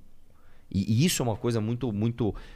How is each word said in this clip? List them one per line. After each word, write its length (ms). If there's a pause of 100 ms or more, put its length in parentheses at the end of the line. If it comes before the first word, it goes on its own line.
(720)
E, 300
e 40
isso 180
é 20
uma 100
coisa 240
muito, 320
muito 420 (220)